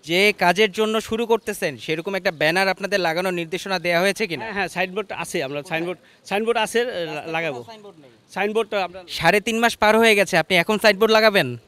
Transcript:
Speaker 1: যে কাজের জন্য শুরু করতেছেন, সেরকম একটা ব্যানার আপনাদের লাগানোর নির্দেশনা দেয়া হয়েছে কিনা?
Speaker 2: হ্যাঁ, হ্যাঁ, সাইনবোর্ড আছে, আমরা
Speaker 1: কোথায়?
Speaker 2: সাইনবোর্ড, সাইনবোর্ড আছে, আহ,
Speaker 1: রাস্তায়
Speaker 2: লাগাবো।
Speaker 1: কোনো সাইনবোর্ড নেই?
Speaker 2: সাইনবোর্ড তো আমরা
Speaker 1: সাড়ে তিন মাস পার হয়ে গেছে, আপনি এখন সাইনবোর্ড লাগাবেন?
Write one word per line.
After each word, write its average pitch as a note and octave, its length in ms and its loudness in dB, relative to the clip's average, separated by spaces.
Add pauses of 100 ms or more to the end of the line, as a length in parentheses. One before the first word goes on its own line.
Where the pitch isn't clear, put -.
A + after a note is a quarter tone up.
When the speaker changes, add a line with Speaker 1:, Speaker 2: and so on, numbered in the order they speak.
Speaker 1:
যে G3 340 2
কাজের F#3 340 2
জন্য A3 300 0
শুরু A3+ 240 -4
করতেছেন, G#3 520 -2
সেরকম E3 380 -6
একটা F#3 160 -2
ব্যানার E3+ 360 2
আপনাদের F#3+ 320 -2
লাগানোর F3+ 340 -2
নির্দেশনা F3 460 -6
দেয়া E3+ 200 0
হয়েছে G3 280 0
কিনা? D#3 160 -8
Speaker 2:
হ্যাঁ, A3 100 -10
হ্যাঁ, F#3+ 140 -4
সাইনবোর্ড F#3 440 -6
আছে, E3+ 320 -6
আমরা C#3+ 180 -6
Speaker 1:
কোথায়? D#3+ 180 -6
Speaker 2:
সাইনবোর্ড, F3 200 -6 (260)
সাইনবোর্ড A3 320 -2
আছে, A3 240 0
আহ, B3 60 -2
Speaker 1:
রাস্তায় E3 440 -8
Speaker 2:
লাগাবো। D#3+ 240 -4
Speaker 1:
কোনো A#2+ 100 -12
সাইনবোর্ড G3+ 340 -20
নেই? C3+ 100 -20 (240)
Speaker 2:
সাইনবোর্ড G#3 360 -2
তো G#3 120 -2
আমরা F3+ 260 -8
Speaker 1:
সাড়ে F3+ 340 2
তিন A3+ 180 -4
মাস A#3 180 2
পার G#3+ 200 4
হয়ে A3+ 180 6
গেছে, F#3 220 2
আপনি F3 200 2
এখন G3+ 220 2
সাইনবোর্ড G#3+ 340 4
লাগাবেন? G3 440 4 (100)